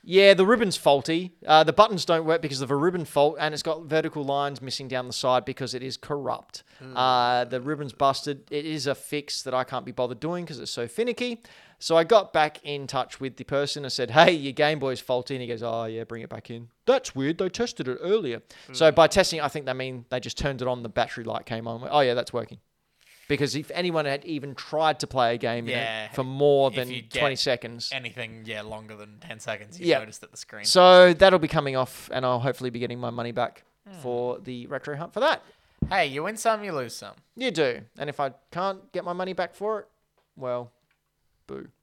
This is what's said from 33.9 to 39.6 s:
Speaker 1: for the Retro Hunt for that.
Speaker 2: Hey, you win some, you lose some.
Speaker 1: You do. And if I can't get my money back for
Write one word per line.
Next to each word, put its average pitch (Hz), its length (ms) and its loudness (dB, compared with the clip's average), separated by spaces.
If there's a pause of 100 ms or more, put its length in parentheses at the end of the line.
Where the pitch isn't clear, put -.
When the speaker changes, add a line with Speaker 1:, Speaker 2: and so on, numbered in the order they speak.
Speaker 1:
for 123 400 -6
the 123 300 -14
Retro 143 280 -8
Hunt 160 160 -10
for 214 100 -4
that. 302 200 0 (480)
Speaker 2:
Hey, 180 160 0
you 139 160 -6
win 208 160 -6
some, 214 260 -2
you 196 80 -8
lose 127 240 -6
some. 101 200 -18 (200)
Speaker 1:
You 254 140 -4
do. 139 320 0 (160)
And 143 140 -8
if - 80 -12
I 139 120 -2 (200)
can't 190 400 -6
get 175 120 -8
my 175 100 -6
money 185 200 -6
back 180 220 -6
for 208 240 -4